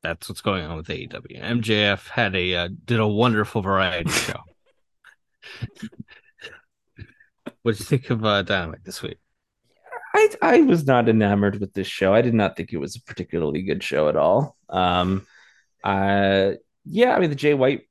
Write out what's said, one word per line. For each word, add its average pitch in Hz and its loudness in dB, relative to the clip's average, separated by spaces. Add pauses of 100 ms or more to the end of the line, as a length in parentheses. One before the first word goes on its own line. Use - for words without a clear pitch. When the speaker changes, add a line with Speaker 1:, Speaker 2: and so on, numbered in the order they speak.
Speaker 1:
that's 85 -8
what's 92 -12
going 95 -2
on 82 -8
with 80 -14
A 78 -6
E - -12
W. - -16
M 120 -4
J 107 2
F 101 -2
had 101 -2
a, 90 -2
uh, 87 -4 (160)
did 117 0
a 110 2
wonderful 107 0
variety 95 -2
show. - -4
<laughs> - -20 (1700)
What 117 0
did - -6
you - -12 (120)
think 123 -6
of, 113 -2
uh, 104 2
Dynamite 90 -4
this - -12
week? - -12 (960)
Speaker 2:
I, 427 6 (120)
I 330 6
was 175 4
not 120 4
enamored 101 4
with 98 -6
this 95 -6
show. 95 0
I 113 6
did 120 2
not 104 0
think - -10
it 87 -8
was 71 -8
a 120 -18
particularly 80 -6
good 95 -4
show 76 0
at 76 0
all. 92 2 (140)
Um, 92 0 (560)
uh, 98 0 (340)
yeah, 233 2
I - 2
mean, 175 2
the 143 -4
Jay 147 2
White 131 2